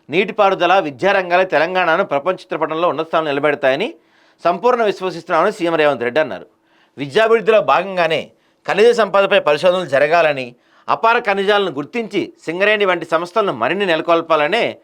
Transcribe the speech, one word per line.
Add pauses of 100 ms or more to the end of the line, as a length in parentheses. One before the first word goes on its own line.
నీటిపారుదల,
విద్యారంగాలే
తెలంగాణను
ప్రపంచ
చిత్రపటంలో
ఉన్నత
స్థానంలో
నిలబెడతాయని (500)
సంపూర్ణ
విశ్వసిస్తున్నామని
సీఎం
రేవంత్
రెడ్డి
అన్నారు. (500)
విద్యాభివృద్ధిలో
భాగంగానే (360)
ఖనిజ
సంపదపై
పరిశోధనలు
జరగాలని, (340)
అపార
ఖనిజాలను
గుర్తించి (120)
సింగరేణి
వంటి
సంస్థలను
మరిన్ని
నెలకొల్పాలనే